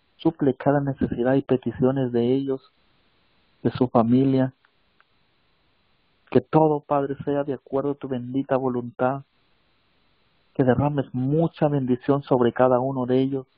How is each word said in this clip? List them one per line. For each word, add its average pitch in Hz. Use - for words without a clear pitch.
suple 147
cada 143
necesidad 131
y 135
peticiones 127
de 120
ellos, 135
de 120
su 123
familia, 131
que 127
todo, 156
Padre, 139
sea 143
de 147
acuerdo 135
a -
tu 139
bendita 131
voluntad, 127
que -
derrames 131
mucha 147
bendición 139
sobre 123
cada 127
uno 131
de 127
ellos, 135